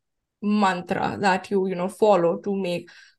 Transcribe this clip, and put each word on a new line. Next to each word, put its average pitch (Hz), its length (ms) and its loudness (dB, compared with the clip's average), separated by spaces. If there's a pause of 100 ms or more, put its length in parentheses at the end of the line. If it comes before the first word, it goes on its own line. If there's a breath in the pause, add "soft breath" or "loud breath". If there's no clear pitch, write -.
(400)
mantra 196 800 -2
that 190 300 0
you, 190 160 0
you 190 80 -4
know, 175 140 -4
follow 190 500 2
to 202 180 -4
make 175 320 -4 (300 soft breath)